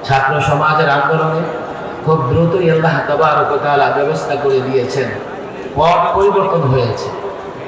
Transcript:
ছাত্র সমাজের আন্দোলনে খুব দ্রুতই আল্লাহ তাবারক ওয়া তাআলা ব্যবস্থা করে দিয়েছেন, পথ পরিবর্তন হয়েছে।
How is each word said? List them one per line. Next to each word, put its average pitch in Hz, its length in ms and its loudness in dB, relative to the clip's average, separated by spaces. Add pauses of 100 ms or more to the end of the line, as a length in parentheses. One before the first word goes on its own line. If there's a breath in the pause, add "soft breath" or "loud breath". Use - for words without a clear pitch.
ছাত্র 139 360 0
সমাজের 151 500 2
আন্দোলনে 156 500 0 (640)
খুব 156 140 2 (100)
দ্রুতই 170 420 2
আল্লাহ 160 380 2
তাবারক 151 400 2
ওয়া 143 160 0
তাআলা 143 260 2
ব্যবস্থা 143 460 -2
করে 135 240 2
দিয়েছেন, 127 480 -2 (640)
পথ 170 260 4 (140)
পরিবর্তন 196 460 2
হয়েছে। 123 480 0 (600)